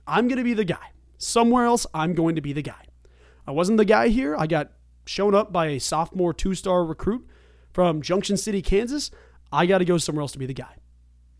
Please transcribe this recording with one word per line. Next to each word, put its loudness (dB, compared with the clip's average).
I'm 2
gonna -2
be 0
the 0
guy. -6
Somewhere 2
else, 2
I'm -2
going 0
to -6
be -6
the -6
guy. -12
I -12
wasn't 2
the 6
guy 4
here. 0
I 0
got -2
shown 0
up 2
by 0
a -4
sophomore -2
two-star 0
recruit -4
from 2
Junction -2
City, -2
Kansas. 0
I 2
gotta 4
go 2
somewhere -4
else -8
to -16
be -8
the -8
guy." -16